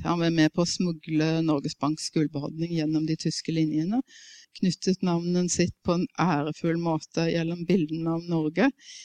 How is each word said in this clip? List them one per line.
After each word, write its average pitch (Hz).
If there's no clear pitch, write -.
Han 165
var 165
med 160
på 180
å 175
smugle 160
Norges 151
Banks -
gullbeholdning 156
gjennom 156
de 160
tyske -
linjene, 160
knyttet 185
navnet 175
sitt 175
på 175
en 175
ærefull 160
måte 165
gjennom 170
bildene 165
av 165
Norge, 165